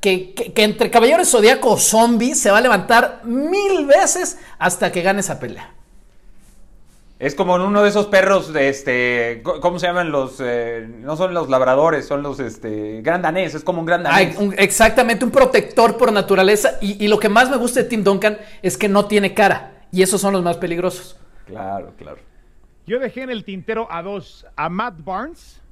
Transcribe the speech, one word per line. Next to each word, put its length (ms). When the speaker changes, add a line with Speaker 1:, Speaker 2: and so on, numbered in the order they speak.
Speaker 1:
que, 340
que, 180
que 120
entre 260
caballero 280
del 80
zodiaco 480
o 40
zombie 560
se 160
va 80
a 40
levantar 600
mil 640
veces 540
hasta 320
que 120
gane 180
esa 180
pelea. 360
Speaker 2:
Es 160
como 220
uno 260
de 80
esos 160
perros, 440
de 200
este, 720
co-, 160
¿cómo 180
se 80
llaman 240
los? 300
Eh, 480
no 160
son 180
los 160
labradores, 560
son 160
los, 180
este, 600
gran 180
danés, 340
es 80
como 180
un 40
gran 180
danés. 360
Speaker 1:
Ay, 40
un, 140
exactamente, 680
un 40
protector 680
por 160
naturaleza. 680
Y, 240
y 40
lo 100
que 100
más 220
me 80
gusta 240
de 80
Tim 120
Duncan 360
es 160
que 100
no 160
tiene 300
cara, 480
y 80
esos 180
son 140
los 100
más 140
peligrosos. 640
Speaker 2:
Claro, 520
claro. 180
Speaker 3:
Yo 120
dejé 220
en 100
el 140
tintero 460
a 120
dos, 440
a 140
Matt 340
Barnes 560